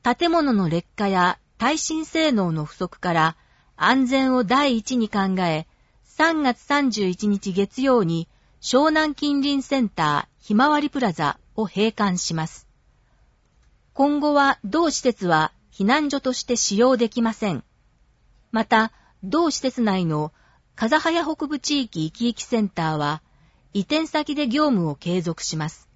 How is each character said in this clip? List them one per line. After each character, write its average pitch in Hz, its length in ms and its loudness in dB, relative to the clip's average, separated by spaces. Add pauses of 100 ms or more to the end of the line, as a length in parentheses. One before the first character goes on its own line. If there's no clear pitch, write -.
建 330 280 0
物 294 220 2
の 190 160 2
劣 170 260 -2
化 202 120 -2
や 180 320 2 (180)
耐 285 220 -2
震 311 260 -6
性 320 260 0
能 190 200 0
の 156 120 -2
不 - 120 -12
足 - 240 -10
か 175 140 -2
ら 160 240 2 (380)
安 254 300 2
全 262 300 2
を 254 80 2
第 254 340 2
一 247 200 -4
に 220 120 0
考 190 300 0
え、 165 260 -2 (380)
三 311 400 0
月 247 160 0
三 285 320 0
十 202 160 0
一 185 200 -2
日 202 260 -2
月 196 280 -2
曜 254 220 4
に 165 240 -2 (340)
湘 285 280 2
南 311 260 0
近 285 260 -2
隣 277 220 0
セ 269 160 -2
ン 220 100 0
タ 151 420 -2
ー - 140 -20
ひ 214 80 -2
ま 262 160 4
わ 294 100 2
り 294 120 -2
プ 277 80 -6
ラ 208 140 0
ザ 147 260 -4 (160)
を 220 100 -2
閉 214 260 0
館 196 260 -2
し - 180 -6
ま 160 100 -2
す。 - 220 -16 (1300)
今 294 260 2
後 294 160 2
は 277 280 2
同 294 280 0
施 - 100 -6
設 220 240 -2
は 156 280 2 (200)
避 196 120 -4
難 285 260 2
所 285 80 -2
と 254 140 -4
し - 100 -8
て 240 120 -2
使 202 220 -2
用 254 200 4
で 226 120 0
き 233 140 -4
ま 220 100 -2
せ 202 180 -4
ん。 135 120 -6 (880)
ま 220 140 -2
た、 220 260 2 (320)
同 294 260 0
施 - 80 -4
設 254 240 -4
内 190 240 0
の 151 260 -2 (440)
風 240 220 0
早 339 260 0
北 311 220 -4
部 285 140 -6
地 285 220 -2
域 165 260 -6
域 233 220 -4
域 - 140 -8
セ 233 180 -2
ン 202 80 -2
タ 160 240 -2
ー 151 40 -2
は 151 240 -2 (520)
移 202 80 -2
転 311 260 -2
先 302 260 -4
で 285 140 -2
業 285 220 2
務 175 200 2
を 143 60 -6
継 175 260 -2
続 165 220 -6
し - 120 -8
ま 156 140 -6
す。 - 260 -18